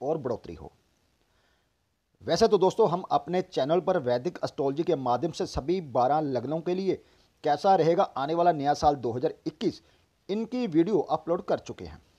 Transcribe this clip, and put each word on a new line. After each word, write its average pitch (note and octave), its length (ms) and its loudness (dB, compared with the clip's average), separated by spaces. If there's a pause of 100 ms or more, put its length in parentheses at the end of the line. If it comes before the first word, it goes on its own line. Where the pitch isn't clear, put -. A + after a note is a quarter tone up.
और D#3 160 -2
बढ़ोतरी A#2+ 360 -6
हो। E2+ 180 -16 (1500)
वैसे E3+ 240 2
तो F#3+ 100 4
दोस्तों, F#3 320 4
हम F3+ 220 -4
अपने F3+ 320 0
चैनल D#3 360 0
पर F3+ 200 0
वैदिक B2 440 -2
एस्ट्रोलॉजी C#3 380 -2
के D#3+ 160 0
माध्यम B2 340 -2
से F3+ 160 -4
सभी D#3 320 -4 (120)
बारह C3 300 2
लग्नों C#3 380 -4
के F3+ 140 -4
लिए F#3 280 -2 (420)
कैसा D#3 320 4
रहेगा E3+ 260 4 (140)
आने C#3+ 180 -2
वाला E3+ 180 4
नया C#3+ 220 0
साल D3 220 2
दो B2 160 -4
हज़ार B2+ 200 -2 (140)
इक्कीस, - 340 -4 (480)
इनकी A3+ 380 -4
वीडियो E3+ 340 2
अपलोड E3+ 440 -2
कर E3 140 0
चुके - 260 -12
हैं, D#2 160 -14 (180)